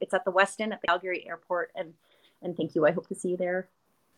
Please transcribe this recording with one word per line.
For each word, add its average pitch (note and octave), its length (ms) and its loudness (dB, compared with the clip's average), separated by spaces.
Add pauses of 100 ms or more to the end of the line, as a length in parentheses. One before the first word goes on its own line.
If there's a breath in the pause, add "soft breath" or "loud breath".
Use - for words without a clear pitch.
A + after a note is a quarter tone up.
It's - 100 -4
at F#3+ 140 0
the F#3 60 0
Westin G3 420 2
at - 80 -10
the - 60 0
Calgary F#3 380 0
Airport. E3+ 480 -4
And, E3 200 -10 (480)
and F3 120 -6
thank D#3 200 -4
you. D#3+ 100 4
I D3+ 60 6
hope F3 180 -2
to G3 60 -8
see F#3 160 -4
you F3+ 80 0
there. F#3 300 -2 (500)